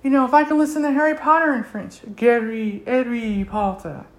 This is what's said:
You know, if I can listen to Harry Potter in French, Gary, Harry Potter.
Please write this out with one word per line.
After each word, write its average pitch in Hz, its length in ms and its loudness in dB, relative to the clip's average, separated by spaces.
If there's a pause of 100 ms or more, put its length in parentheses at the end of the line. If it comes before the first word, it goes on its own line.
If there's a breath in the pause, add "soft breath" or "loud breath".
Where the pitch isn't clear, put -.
You 269 80 0
know, 269 140 4
if 247 80 0
I 294 100 6
can 302 160 0
listen 302 240 0
to 285 80 0
Harry 302 240 2
Potter 311 380 2
in 226 100 -2
French, - 380 -12 (140)
Gary, 220 680 0
Harry 233 640 -2
Potter. 190 560 -6 (140)